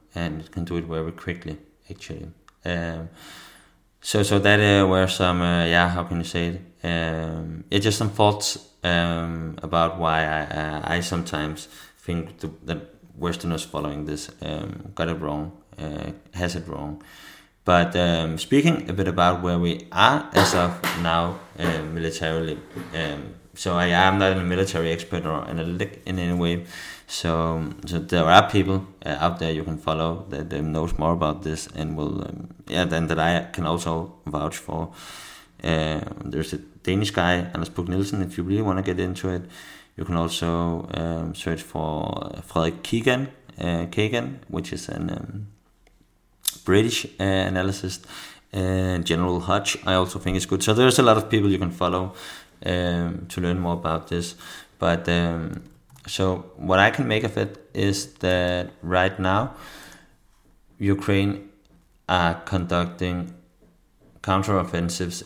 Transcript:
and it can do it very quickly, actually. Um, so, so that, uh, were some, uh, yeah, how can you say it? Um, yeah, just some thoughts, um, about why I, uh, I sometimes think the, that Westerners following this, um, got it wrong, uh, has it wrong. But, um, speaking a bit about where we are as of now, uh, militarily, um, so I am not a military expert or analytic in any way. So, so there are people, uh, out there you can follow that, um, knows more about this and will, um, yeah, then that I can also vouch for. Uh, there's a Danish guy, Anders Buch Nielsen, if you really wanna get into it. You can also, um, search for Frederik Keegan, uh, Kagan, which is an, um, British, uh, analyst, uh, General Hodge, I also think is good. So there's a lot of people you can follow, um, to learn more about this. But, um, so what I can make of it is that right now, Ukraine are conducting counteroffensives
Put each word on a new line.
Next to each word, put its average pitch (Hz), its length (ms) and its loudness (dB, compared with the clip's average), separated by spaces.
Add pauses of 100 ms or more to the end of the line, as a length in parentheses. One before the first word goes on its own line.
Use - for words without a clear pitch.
(140)
and 82 260 -4
it 80 120 -16
can 85 120 -4
do 87 120 -4
it 85 80 -2
very 82 260 -4
quickly, 82 480 -8 (320)
actually. 80 380 -12 (360)
Um, 85 440 -4 (920)
so, - 220 0
so 101 160 4
that, 104 220 6
uh, 101 260 6
were 92 220 6
some, 90 340 2
uh, 87 220 2
yeah, 87 240 6
how 87 160 -2
can 85 140 -2
you 85 60 -2
say 85 220 -2
it? 87 140 -4 (240)
Um, 80 840 -4
yeah, 101 100 2
just 104 180 2
some 110 120 0
thoughts, - 600 2 (140)
um, 85 800 0
about 82 360 2
why 80 260 2
I, 78 180 0
uh, 76 420 -4
I 85 160 0
sometimes 78 640 -4 (320)
think 85 400 -6
the, 78 120 -8 (140)
that - 300 -8 (220)
Westerners 85 480 -4
following 73 400 -6
this, 76 260 -8 (120)
um, - 520 -8
got 85 140 -2
it 85 60 -2
wrong, 76 360 -6 (260)
uh, 76 360 -8 (220)
has 90 200 -2
it 82 140 -8
wrong. 73 340 -8 (640)
But, 87 300 6
um, 82 420 2
speaking 147 500 2
a - 60 -4
bit 95 140 0
about 90 340 4
where 87 160 2
we 87 320 0
are 123 420 6
as 90 220 4
of 87 160 4 (320)
now, 85 380 0 (180)
uh, 82 240 -2 (100)
militarily, 80 640 -2 (360)
um, 80 400 -6 (200)
so 87 220 -2
I 87 100 4
am 92 320 6
not 95 180 4
a 90 60 0
military 90 500 0
expert 82 340 -4
or 78 220 -4
analytic 85 580 -4
in 92 120 -4
any 87 200 0
way. 87 260 0 (440)
So, 82 560 0 (200)
so 85 140 -2
there 82 260 2
are 92 240 10
people, 95 380 2 (180)
uh, 73 140 -4
out 85 220 0
there 80 120 0
you 78 120 -2
can 80 140 -4
follow 82 500 -2
that, 78 240 -6
um, 76 200 -2
knows 80 240 0
more 78 160 2
about 76 300 0
this 78 320 -6
and 78 220 -6
will, 78 260 -4
um, - 320 -12 (140)
yeah, 90 160 2
then 82 240 0
that 80 100 2
I 82 340 2
can 85 140 -4
also 82 480 -2 (120)
vouch 76 300 -4
for. 80 360 -8 (720)
Uh, 78 360 0 (240)
there's 73 280 -4
a 76 60 -6 (260)
Danish 101 260 2
guy, 87 420 2
Anders 82 160 -4
Buch 87 200 -4
Nielsen, 98 340 0
if 87 160 -4
you 87 60 -2
really 98 180 0
wanna 95 200 0
get 92 180 -2
into 92 280 -4
it. 90 140 -2 (540)
You 85 80 -6
can 90 100 -4
also, 85 800 0
um, 82 400 -4
search - 280 -4
for 78 680 -4 (120)
Frederik - 400 0
Keegan, 127 440 0 (300)
uh, 85 320 -2
Kagan, 120 560 -2
which - 260 -6
is - 160 -8
an, 85 220 -4
um, 104 360 -8 (1200)
British, 110 400 4 (140)
uh, - 20 0
analyst, 95 840 0 (460)
uh, 92 460 2
General 87 420 2
Hodge, 92 460 0
I 92 80 2
also 92 240 2
think 92 180 -2
is 90 100 -2
good. 95 160 0
So 107 120 4
there's 127 240 6
a 139 40 8
lot 113 140 10
of - 140 0
people 101 180 4
you 95 100 4
can 90 120 0
follow, 92 420 0 (520)
um, 87 640 -2
to - 120 -6
learn 87 200 0
more 87 140 0
about 82 340 -4
this. 85 260 -4 (440)
But, 85 300 0
um, 85 540 0 (440)
so 92 380 0 (120)
what 92 220 4
I 104 120 8
can 127 160 -2
make 110 180 0
of 110 120 -2
it - 360 -4
is 101 420 0
that 90 560 0 (120)
right 90 360 2
now, 98 360 0 (1200)
Ukraine 98 680 0 (600)
are 87 260 2 (100)
conducting 87 880 -2 (920)
counteroffensives 90 1040 0